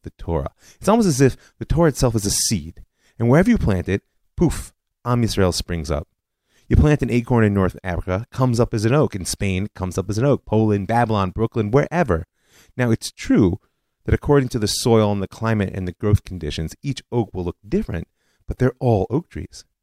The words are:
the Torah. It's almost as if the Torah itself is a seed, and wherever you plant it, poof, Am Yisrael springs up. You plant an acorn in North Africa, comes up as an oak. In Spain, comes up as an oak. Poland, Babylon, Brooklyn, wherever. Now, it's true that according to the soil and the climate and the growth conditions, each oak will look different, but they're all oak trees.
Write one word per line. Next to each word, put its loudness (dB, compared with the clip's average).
the -14
Torah. -6
It's -8
almost 4
as 0
if 4
the -10
Torah 2
itself 0
is -2
a -2
seed, -4
and 0
wherever 4
you 4
plant 0
it, -2
poof, -2
Am 0
Yisrael 2
springs -6
up. -4
You 2
plant 6
an -2
acorn 2
in 2
North 2
Africa, -4
comes 0
up 0
as 0
an 2
oak. 0
In -10
Spain, -4
comes -6
up -4
as -4
an 0
oak. 0
Poland, 2
Babylon, 0
Brooklyn, -4
wherever. 0
Now, 0
it's -2
true 2
that -2
according 2
to -6
the 0
soil 2
and -2
the -4
climate -2
and -8
the -6
growth 2
conditions, -8
each -8
oak -4
will -8
look -6
different, -6
but -10
they're 0
all 0
oak -4
trees. -14